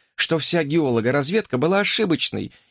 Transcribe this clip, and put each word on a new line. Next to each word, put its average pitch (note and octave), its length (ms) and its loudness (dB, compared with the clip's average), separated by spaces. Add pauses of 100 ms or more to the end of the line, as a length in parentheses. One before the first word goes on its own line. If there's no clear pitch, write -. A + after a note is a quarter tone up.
(140)
что - 240 -2
вся E3 240 2
геологоразведка C#3+ 920 0
была F3 240 2
ошибочной, F3+ 720 -2 (180)